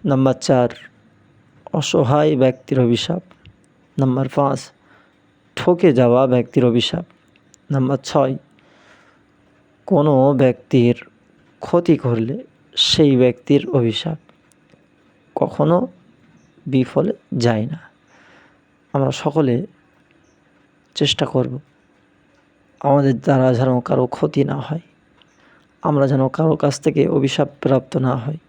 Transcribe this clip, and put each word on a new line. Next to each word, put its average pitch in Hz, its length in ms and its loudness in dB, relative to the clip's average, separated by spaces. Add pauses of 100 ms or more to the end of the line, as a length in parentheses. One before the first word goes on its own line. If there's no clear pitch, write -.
নাম্বার 131 380 0
চার, 123 280 2 (1040)
অসহায় 147 640 0
ব্যক্তির 131 440 -2
অভিশাপ। 123 440 -2 (760)
নাম্বার 135 320 0
পাঁচ, 139 300 -2 (960)
ঠকে 175 360 2
যাওয়া 123 340 4
ব্যক্তির 123 380 0
অভিশাপ। 123 400 -2 (680)
নাম্বার 131 320 -2
ছয়, 135 300 0 (1500)
কোনো 151 260 2 (200)
ব্যক্তির 123 640 2 (680)
ক্ষতি 175 360 0
করলে 120 380 -4 (400)
সেই - 420 2
ব্যক্তির 127 520 2
অভিশাপ 131 500 -2 (1160)
কখনো 156 420 0 (880)
বিফলে 139 480 -2 (240)
যায় 113 280 0
না। 156 140 -10 (1120)
আমরা 135 180 0
সকলে 143 440 -2 (1400)
চেষ্টা 143 300 -2
করব 127 280 -2 (1300)
আমাদের 139 380 2
দ্বারা 131 340 2
যেন 127 260 0
কারো 131 280 0
ক্ষতি 151 360 -2
না 143 160 -4
হয়, 156 240 -10 (1000)
আমরা 147 240 2
যেন 131 200 0
কারো 156 280 0
কাছ 143 260 -2
থেকে 151 280 0
অভিশাপ 139 400 -2 (100)
প্রাপ্ত 131 380 -2
না 131 200 -2
হই। 143 320 -10